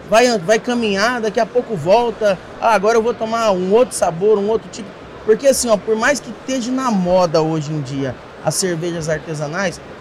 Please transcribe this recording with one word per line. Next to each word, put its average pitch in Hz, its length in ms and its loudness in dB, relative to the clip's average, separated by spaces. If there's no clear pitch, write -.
vai 226 160 6
an-, 233 140 2
vai 196 180 2
caminhar, 233 640 0
daqui 220 180 -2
a 220 60 2
pouco 233 300 -2
volta. 208 640 2
"Ah, 226 140 2
agora 214 240 4
eu 220 60 2
vou 233 100 0
tomar 226 380 0
um 185 200 0
outro 247 240 4
sabor, 196 440 2
um 202 100 -2
outro 220 220 -2
tipo." - 180 -14
Porque 220 220 4
assim, 247 240 0
ó, 214 80 4
por 220 180 0
mais 247 240 2
que 233 120 -14
esteja 254 400 -6
na 262 180 0
moda 180 540 4
hoje 160 280 -2
em 156 100 -2
dia 135 340 -4
as 151 120 0
cervejas 170 520 -4
artesanais, 156 720 -4